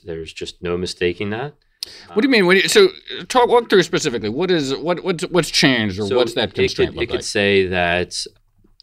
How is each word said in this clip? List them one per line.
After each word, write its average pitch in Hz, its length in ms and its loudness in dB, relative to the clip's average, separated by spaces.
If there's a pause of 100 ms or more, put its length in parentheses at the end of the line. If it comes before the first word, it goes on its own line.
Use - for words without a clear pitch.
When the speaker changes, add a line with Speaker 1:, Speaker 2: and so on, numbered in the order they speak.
Speaker 1:
there's 80 280 -12
just - 300 -14
no 87 140 -4
mistaking 90 540 -4
that. 127 240 -8 (580)
Speaker 2:
What 214 100 0
do 277 60 2
you - 0 -
Speaker 1:
Um, - 40 2
Speaker 2:
mean? 208 140 4
When 185 120 4
you, 160 100 0
so, 196 200 6 (300)
uh, 170 100 -14
talk, 240 200 2
walk 233 220 2
through 190 140 6
specifically. 120 440 -2
What 156 220 -2
is, 139 260 0
what, 160 260 -4
what's, 175 220 -4
what's 170 260 0
changed, 110 480 2
or 107 80 -4
Speaker 1:
So 123 100 0
Speaker 2:
what's 123 180 0
that 110 160 -2
Speaker 1:
it - 40 -20
Speaker 2:
constraint - 360 0
Speaker 1:
could, 76 60 -14
Speaker 2:
look 98 80 -4
Speaker 1:
it - 20 -6
could - 100 -8
Speaker 2:
like? - 80 -6
Speaker 1:
say 101 440 2
that 87 480 -2 (680)